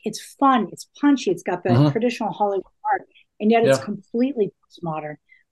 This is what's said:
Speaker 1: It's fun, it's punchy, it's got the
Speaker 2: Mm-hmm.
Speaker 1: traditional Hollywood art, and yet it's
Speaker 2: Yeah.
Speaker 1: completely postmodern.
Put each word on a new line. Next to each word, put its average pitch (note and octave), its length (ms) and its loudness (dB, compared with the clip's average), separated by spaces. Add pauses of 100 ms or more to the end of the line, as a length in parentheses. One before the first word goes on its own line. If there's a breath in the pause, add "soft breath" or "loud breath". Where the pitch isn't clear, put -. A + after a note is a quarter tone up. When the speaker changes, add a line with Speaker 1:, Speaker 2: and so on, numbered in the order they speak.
Speaker 1:
It's - 340 -12
fun, B3+ 340 2
it's - 160 -20 (100)
punchy, C#4+ 320 2
it's F3 120 -4
got F3+ 200 -4
the - 80 0
Speaker 2:
Mm-hmm. C#3+ 200 6
Speaker 1:
traditional A3+ 420 -2
Hollywood G3 320 -2 (260)
art, F#3 160 -4 (340 soft breath)
and G#3+ 100 2
yet A#3 140 4
it's C3+ 140 4
Speaker 2:
Yeah. - 60 -14
Speaker 1:
completely A3+ 680 -4 (120)
postmodern. D#3 520 -10 (360 soft breath)